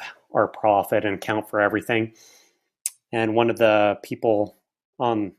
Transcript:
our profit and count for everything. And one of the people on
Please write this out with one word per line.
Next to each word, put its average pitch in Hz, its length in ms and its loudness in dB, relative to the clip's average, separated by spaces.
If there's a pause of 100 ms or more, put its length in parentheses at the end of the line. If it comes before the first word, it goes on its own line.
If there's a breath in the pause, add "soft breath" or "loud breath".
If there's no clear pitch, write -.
(340 loud breath)
our 110 140 2
profit 104 580 0
and 98 160 -4
count 107 280 -4
for 107 120 0
everything. 110 520 0 (1000 soft breath)
And 110 240 -2
one 117 140 4
of 110 80 -4
the 104 460 4
people 107 540 -2 (420)
on 107 400 -2